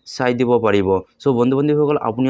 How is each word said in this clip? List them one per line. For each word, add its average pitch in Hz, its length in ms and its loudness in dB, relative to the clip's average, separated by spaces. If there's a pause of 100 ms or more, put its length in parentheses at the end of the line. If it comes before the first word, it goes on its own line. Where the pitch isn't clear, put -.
(140)
চাই 127 260 0
দিব 120 120 0 (140)
পাৰিব। 101 220 2 (340)
চ' 139 180 0
বন্ধু 127 180 2
বান্ধৱীসকল, 147 400 0 (120)
আপুনি 123 200 -2